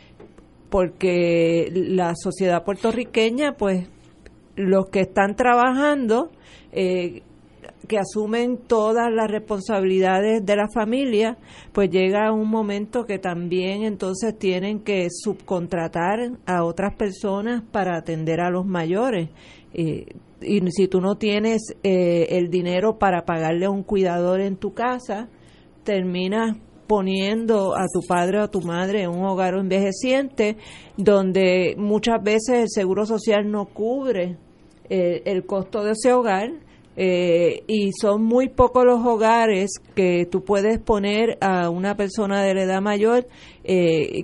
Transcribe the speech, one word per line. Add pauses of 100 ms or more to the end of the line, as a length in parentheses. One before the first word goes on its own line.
(720)
porque
la
sociedad
puertorriqueña,
pues, (680)
los
que
están
trabajando... (400)
Eh, (680)
que
asumen
todas
las
responsabilidades
de
la
familia, (340)
pues
llega
un
momento
que
también
entonces
tienen
que
subcontratar (260)
a
otras
personas
para
atender
a
los
mayores. (440)
Eh, (340)
y (100)
si
tú
no
tienes, (200)
eh,
el
dinero
para
pagarle
a
un
cuidador
en
tu
casa, (560)
terminas (280)
poniendo
a
tu
padre
o
a
tu
madre
en
un
hogar
envejeciente, (380)
donde
muchas
veces
el
seguro
social
no
cubre, (520)
eh,
el
costo
de
ese
hogar, (500)
eh,
y
son
muy
pocos
los
hogares (260)
que
tú
puedes
poner
a
una
persona
de
la
edad
mayor, (360)
eh,